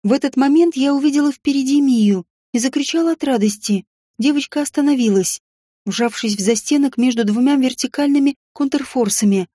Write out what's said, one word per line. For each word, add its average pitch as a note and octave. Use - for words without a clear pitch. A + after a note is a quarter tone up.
В G3+
этот C#4
момент D4
я C#4
увидела C#4+
впереди C#4
Мию G#3+
и A#3
закричала D4
от D#4+
радости. G#3
Девочка C#4+
остановилась, B3+
вжавшись A3
в G#3
застенок B3+
между A#3
двумя A#3+
вертикальными C#4
контрфорсами A3